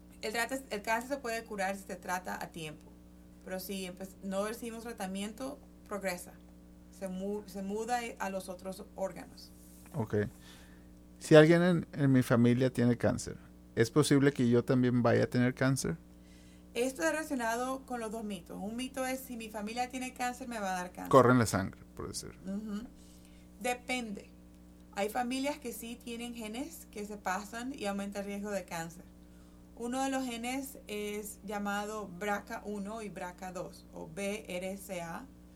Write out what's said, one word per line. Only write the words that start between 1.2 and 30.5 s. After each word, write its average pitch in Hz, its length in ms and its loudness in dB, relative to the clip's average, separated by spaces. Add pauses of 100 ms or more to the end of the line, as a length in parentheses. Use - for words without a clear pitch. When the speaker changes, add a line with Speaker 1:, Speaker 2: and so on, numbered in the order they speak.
Speaker 1:
curar 196 320 -2
si 190 80 -14
se 196 100 -10
trata 185 480 -6
a - 60 -10
tiempo, 156 420 -12 (540)
pero 185 160 -6
si 190 260 -6
empe-, 185 220 -12 (160)
no 196 220 -2
recibimos 226 360 -8
tratamiento, 220 760 -8 (260)
progresa, 185 460 -6 (680)
se 196 80 -6
mu-, 196 400 -4
se 190 160 -10
muda 220 380 -2 (180)
a 196 120 -4
los 190 180 -6
otros 190 360 -10 (120)
órganos. 180 560 -8 (420)
Speaker 2:
Ok. 107 220 -2 (1000)
Si - 160 6
alguien 160 280 12
en, 175 320 4
en 139 180 4
mi 127 100 8
familia 123 500 6
tiene 120 240 4
cáncer, - 400 0 (380)
¿es 113 160 4
posible 139 420 6
que 123 160 4
yo 120 160 6
también 123 380 4
vaya 117 220 6
a - 20 4
tener 123 260 2
cáncer? 131 440 0 (760)
Speaker 1:
Esto 262 280 0
es 320 80 4
relacionado 262 760 -2
con 247 120 -6
los 220 140 -4
dos 226 100 -6
mitos. 190 380 -8
Un 214 160 -6
mito 254 280 -4
es, 262 140 -2
"Si 254 180 -10
mi 226 120 -10
familia 220 400 -4
tiene 254 260 -6
cáncer, 247 320 -4
me 233 140 -6
va 190 100 -2
a 185 40 -2
dar 180 180 -6
cáncer". 180 180 -10
Speaker 2:
Corre 123 220 10
en 123 80 6
la 110 60 4
sangre, 95 340 -2 (160)
por - 100 -8
decir. - 240 -10 (140)
Speaker 1:
Ujú. 208 420 -8 (760)
Depende. 240 680 -6 (640)
Hay 202 140 0
familias 262 500 -2
que 233 140 -8
sí 233 320 -10
tienen 240 300 -8
genes 233 580 -10
que 208 120 -8
se 208 120 -10
pasan 208 600 -6
y 208 100 -6
aumenta 202 340 -4
el 196 60 -6
riesgo 202 240 -6
de 190 140 -4
cáncer. 170 400 -8 (680)
Uno 247 300 -2
de 269 60 0
los 262 140 -2
genes 247 640 -6